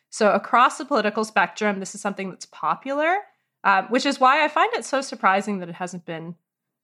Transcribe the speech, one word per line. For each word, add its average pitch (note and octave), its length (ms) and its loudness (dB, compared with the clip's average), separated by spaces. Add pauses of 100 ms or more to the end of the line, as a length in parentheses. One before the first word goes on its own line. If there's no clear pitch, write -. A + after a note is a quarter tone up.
(120)
So G#3+ 200 4
across A#3 460 4
the D4 80 -10
political A3 400 0
spectrum, G3 540 0
this F#3+ 160 -12
is G3+ 60 -14
something G3 280 -6
that's - 160 -16
popular, C#4 680 -2 (480)
um, F#3+ 220 4
which B3+ 200 0
is C#4 140 0
why C#4+ 260 6
I - 20 2
find F4 280 2
it C#4+ 100 -4
so C4+ 160 -2
surprising G#3 560 0
that F3 120 -10
it E3+ 60 -12
hasn't F3 300 -10
been E3 300 -10 (480)